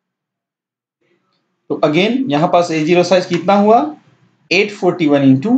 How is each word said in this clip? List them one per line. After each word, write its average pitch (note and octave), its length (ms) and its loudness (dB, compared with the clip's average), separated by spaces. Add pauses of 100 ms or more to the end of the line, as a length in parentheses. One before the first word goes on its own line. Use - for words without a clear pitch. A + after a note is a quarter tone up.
(1700)
तो C#3+ 160 -8
again F#3+ 320 0 (140)
यहाँ D3+ 220 0
पास F3 180 0
ए D#3+ 140 -4
ज़ीरो F3 180 2
साइज F3+ 220 0
कितना F3 300 -2
हुआ, G#3+ 240 4 (720)
एट G#3 200 0
फ़ोर्टी E3+ 360 -2
वन C#3+ 180 2
into C3+ 320 2